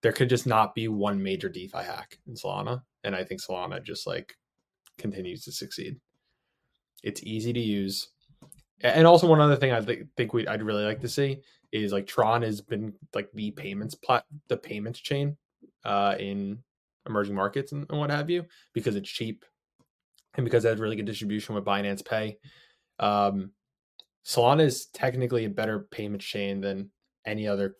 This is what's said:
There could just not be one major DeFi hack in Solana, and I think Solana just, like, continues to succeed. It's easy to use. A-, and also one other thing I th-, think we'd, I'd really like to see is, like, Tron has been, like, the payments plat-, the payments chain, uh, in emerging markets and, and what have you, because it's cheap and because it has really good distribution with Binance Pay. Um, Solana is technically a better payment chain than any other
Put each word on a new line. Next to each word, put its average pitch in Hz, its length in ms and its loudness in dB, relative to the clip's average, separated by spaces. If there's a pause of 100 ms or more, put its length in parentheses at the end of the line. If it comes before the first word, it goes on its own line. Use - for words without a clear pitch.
There 113 120 2
could 123 160 2
just 123 180 2
not 110 260 4
be 113 140 -4
one 101 340 0
major 95 280 -4
DeFi 90 300 -10
hack - 460 -12
in 123 100 -14
Solana, 104 480 -6 (200)
and 101 140 -4
I 92 80 -4
think 95 180 -10
Solana 90 400 -8
just, - 240 -10
like, 85 300 -8 (600)
continues 95 460 -8
to - 80 -16
succeed. - 480 -10 (1040)
It's 107 180 -8
easy 110 300 -6
to 117 80 -2
use. 101 480 -2 (760)
A-, 120 140 4
and 160 100 10
also 170 220 10
one 156 140 10
other 147 160 8
thing 131 160 4
I 117 80 2
th-, 107 240 -2 (100)
think 117 180 -2
we'd, 117 140 0
I'd 110 160 -2
really 104 220 0
like 117 160 -2
to 120 80 -6
see 135 320 -2 (300)
is, 107 200 -2
like, 98 160 -2
Tron 117 360 4
has 107 180 -2
been, 107 320 -6 (200)
like, 104 200 -6
the 104 180 -6
payments 98 440 -10
plat-, - 300 0 (220)
the 123 80 0
payments 104 440 -10
chain, 143 360 -4 (480)
uh, 101 340 0
in 101 420 -6 (460)
emerging 101 300 -2
markets 101 380 -2
and, 143 160 -8
and 147 100 -2
what 143 100 -2
have 147 200 -2
you, 175 160 0 (260)
because 107 240 -2
it's 98 140 -6
cheap 113 340 -8 (920)
and 127 100 0
because 113 180 4
it 113 60 6
has 113 100 0
really 110 160 -2
good 104 100 -4
distribution 107 480 -4
with 101 120 -4
Binance 101 400 -2
Pay. 107 320 -4 (600)
Um, 101 540 2 (760)
Solana 127 360 6
is 135 240 2
technically 123 600 -2
a 107 40 -2
better 107 300 -2
payment 101 420 -8
chain 98 400 -6
than 98 300 -4 (340)
any 107 220 -4
other 98 320 -2